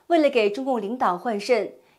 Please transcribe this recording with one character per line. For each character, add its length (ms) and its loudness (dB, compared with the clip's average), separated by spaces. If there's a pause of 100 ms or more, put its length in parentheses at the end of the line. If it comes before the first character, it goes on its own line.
为 100 4
了 100 4
给 220 2
中 140 -8
共 160 -2
领 180 -6
导 180 0
换 220 -4
肾， 360 -2 (240)